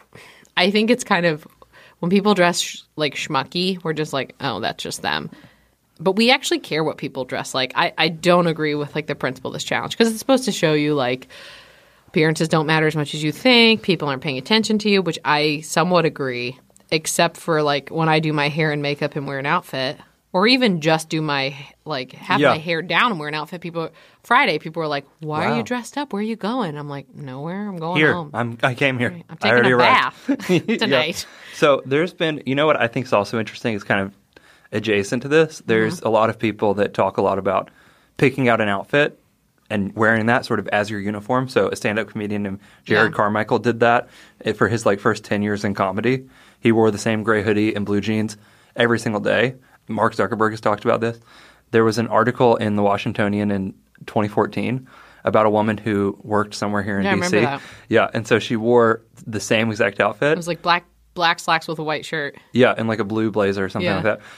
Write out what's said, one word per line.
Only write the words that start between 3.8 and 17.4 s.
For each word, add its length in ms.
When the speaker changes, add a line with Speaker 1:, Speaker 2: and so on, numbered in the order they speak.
Speaker 1:
we're 120
just 180
like, 280
"Oh, 200
that's 220
just 200
them." 280
But 140
we 140
actually 300
care 220
what 140
people 300
dress 260
like. 240
I, 220
I 100
don't 380
agree 280
with, 200
like, 120
the 80
principle 360
of 20
this 120
challenge, 340
'cause 100
it's 100
supposed 280
to 60
show 200
you, 220
like, 340
appearances 400
don't 180
matter 200
as 100
much 180
as 80
you 100
think, 500
people 260
aren't 140
paying 160
attention 400
to 120
you, 120
which 220
I 360
somewhat 440
agree, 540
except 460
for, 260